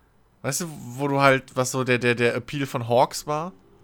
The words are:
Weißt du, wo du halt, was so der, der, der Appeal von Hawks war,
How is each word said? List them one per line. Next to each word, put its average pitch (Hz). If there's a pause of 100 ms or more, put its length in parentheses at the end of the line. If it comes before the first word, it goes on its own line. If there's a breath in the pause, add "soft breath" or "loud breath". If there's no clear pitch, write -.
(440)
Weißt 139
du, 175
wo 135
du 139
halt, 135
was 127
so 131
der, 123
der, 120
der 120
Appeal 135
von 120
Hawks 120
war, 156 (300)